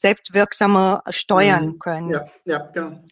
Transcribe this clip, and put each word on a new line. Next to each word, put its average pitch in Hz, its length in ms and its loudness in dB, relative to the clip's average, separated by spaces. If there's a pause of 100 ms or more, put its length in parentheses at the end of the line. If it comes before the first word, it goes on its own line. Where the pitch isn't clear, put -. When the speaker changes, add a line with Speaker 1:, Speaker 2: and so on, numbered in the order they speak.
Speaker 1:
selbstwirksame 196 1080 2
Steuern 185 560 2
Speaker 2:
Mhm. 165 120 -8
Speaker 1:
können. 170 320 -6
Speaker 2:
Ja, 151 140 -4 (220)
ja, 156 120 -2 (160)
genau. 165 260 -10 (120)